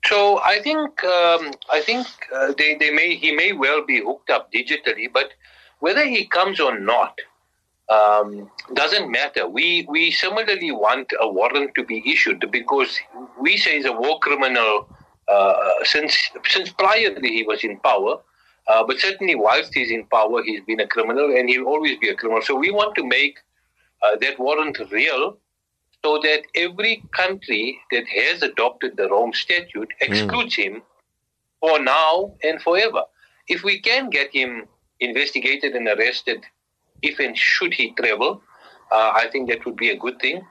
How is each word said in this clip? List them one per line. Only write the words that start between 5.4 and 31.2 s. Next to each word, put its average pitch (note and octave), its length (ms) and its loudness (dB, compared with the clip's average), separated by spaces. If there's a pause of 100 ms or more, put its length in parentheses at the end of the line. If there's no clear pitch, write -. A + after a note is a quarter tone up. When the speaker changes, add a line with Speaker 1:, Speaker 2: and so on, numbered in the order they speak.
Speaker 1:
whether G#3+ 280 2
he A3+ 200 -2
comes F#3+ 340 0
or B2 180 0
not, G#2 400 0 (720)
um, G#2 600 4 (240)
doesn't D#3+ 360 0
matter. B2 360 -2
We, E3 420 0
we E3 220 2
similarly F#3+ 640 -2
want A#2+ 480 0
a A2+ 80 2
warrant B2 460 0
to A#2+ 100 -2
be A2+ 260 -8
issued A2 400 0
because B2 480 0 (420)
we F3 160 2
say D#3+ 200 0
he's C3+ 100 -2
a B2+ 60 0
war C3 280 -2
criminal, B2+ 680 0 (400)
uh, G2 420 4 (140)
since, D3+ 320 0 (300)
since F#3+ 240 0
prior G3+ 500 2
he A2+ 240 -2
was G#2+ 180 -2
in G#2 180 -4
power. G#2+ 380 2 (500)
Uh, A3 180 6
but F#3+ 120 -2
certainly G3 360 0
whilst B2 400 2
he's B2+ 160 -2
in A2+ 160 -4
power, A2+ 360 2
he's G#2+ 200 -6
been A2 180 -4
a G2+ 60 2
criminal B2 500 0
and B2 120 2
he'll B2+ 180 0
always D3 320 0
be A2+ 100 -2
a G2 60 -2
criminal. A2+ 280 -2
So C#3 120 -2
we D3+ 160 0
want G#3 260 0
to D3 100 -2
make, C3+ 320 0 (640)
uh, G#2+ 180 4
that C3+ 180 -2
warrant D3 400 -2 (120)
real C#3+ 480 -2 (680)
so D3+ 180 2
that D3+ 200 2 (120)
every G3 580 -4
country C#3+ 680 -4 (140)
that A#2+ 160 -4
has D3 340 -2
adopted C3 540 -2
the G2 120 0
Rome A2+ 240 2
Statute F3 680 -4
Speaker 2:
Hmm. C#3 120 -2
Speaker 1:
excludes G#3+ 420 -2
him G3+ 280 -4 (760)